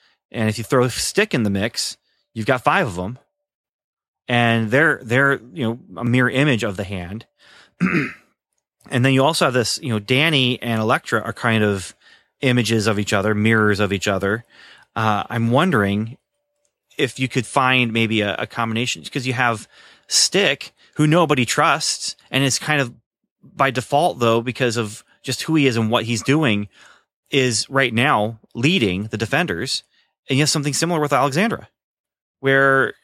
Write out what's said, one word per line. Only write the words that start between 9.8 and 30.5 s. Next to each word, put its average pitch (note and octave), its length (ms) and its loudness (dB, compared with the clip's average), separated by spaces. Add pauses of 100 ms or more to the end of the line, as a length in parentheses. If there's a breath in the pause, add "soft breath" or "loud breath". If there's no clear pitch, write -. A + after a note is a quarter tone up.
you D#3 80 -8
know, A2 100 -2
Danny B2+ 600 0
and A2+ 200 -2
Elektra A2+ 400 0
are A#2 100 -6
kind A2+ 320 2
of G2+ 320 0 (460 soft breath)
images A2+ 440 2
of G#2 140 0
each G#2+ 140 -4
other, G#2 200 2
mirrors G#2+ 460 2
of G2+ 140 0
each G2 160 -2
other. G2 340 -2 (500 loud breath)
Uh, G#2+ 360 -2
I'm A#2 220 -2
wondering A#2 640 0 (800)
if C3+ 200 -2
you C3 120 -4
could B2 160 -2
find B2+ 480 2
maybe A2 260 0
a, G2+ 160 -2
a - 100 -6
combination, A2+ 600 -4
'cause C3 200 -8
you C3 80 -4
have A#2 360 -2 (400 soft breath)
Stick, - 640 0 (220 soft breath)
who D3+ 120 2
nobody D3+ 380 2
trusts, - 720 -2 (120)
and C3 140 0
is C3 160 0
kind D3+ 220 0
of A#2+ 120 -6 (480)
by - 300 -2
default, C#3 480 0
though, A#2 220 2
because A#2+ 340 -2
of A2 300 -6 (160)
just - 220 -8
who D#3+ 120 0
he D3 100 4
is A#2+ 120 2
and A2 120 2
what A2+ 140 0
he's A2+ 180 -2
doing, A#2+ 460 0 (640 soft breath)
is B2+ 380 0
right C3+ 240 0
now A2+ 440 0 (160)
leading A#2+ 520 0
the A2 120 -6
defenders. A#2 640 -2 (440)
And C3 100 0
you D3 60 4
have D3 60 0
something D3 240 -2